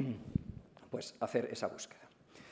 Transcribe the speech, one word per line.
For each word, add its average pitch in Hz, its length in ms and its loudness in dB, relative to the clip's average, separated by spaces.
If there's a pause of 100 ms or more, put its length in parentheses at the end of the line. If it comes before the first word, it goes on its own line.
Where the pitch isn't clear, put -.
(120)
<clears throat> - 800 -2
pues, - 300 -4
hacer 117 300 4
esa 107 160 2
búsqueda. - 340 -8 (500)